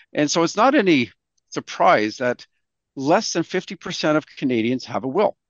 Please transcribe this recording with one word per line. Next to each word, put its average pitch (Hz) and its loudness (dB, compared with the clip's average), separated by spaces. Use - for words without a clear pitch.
And 147 0
so 175 0
it's 165 -2
not 247 4
any 170 2
surprise 131 0
that 123 -4
less 160 0
than 175 -2
fifty 185 -8
percent 165 -2
of 151 -4
Canadians 123 -2
have 107 -6
a 127 -8
will. 165 -2